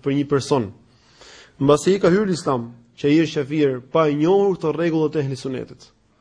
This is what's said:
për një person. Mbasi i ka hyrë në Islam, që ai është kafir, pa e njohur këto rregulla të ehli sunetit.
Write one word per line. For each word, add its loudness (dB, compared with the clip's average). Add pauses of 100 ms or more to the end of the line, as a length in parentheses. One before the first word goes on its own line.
për -2
një -4
person. 0 (880)
Mbasi 4
i -4
ka 4
hyrë 2
në 0
Islam, -4 (240)
që 0
ai 4
është -4
kafir, 0 (160)
pa 2
e 0
njohur 2
këto -4
rregulla -2
të -2
ehli -6
sunetit. -12 (300)